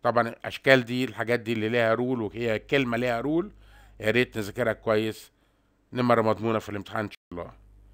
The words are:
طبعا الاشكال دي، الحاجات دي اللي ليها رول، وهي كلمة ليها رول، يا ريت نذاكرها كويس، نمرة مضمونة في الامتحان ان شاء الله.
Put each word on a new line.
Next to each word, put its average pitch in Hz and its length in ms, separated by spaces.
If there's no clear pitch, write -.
طبعا 117 260
الاشكال 127 560
دي، 123 200
الحاجات 113 340
دي 110 140
اللي 110 160
ليها 113 240
رول، 123 280
وهي 110 380
كلمة 127 380
ليها 117 240
رول، 165 300
يا 107 120
ريت 120 260
نذاكرها 110 360
كويس، 110 580
نمرة 120 280
مضمونة 110 380
في 104 100
الامتحان 104 360
ان 98 60
شاء - 200
الله. 85 200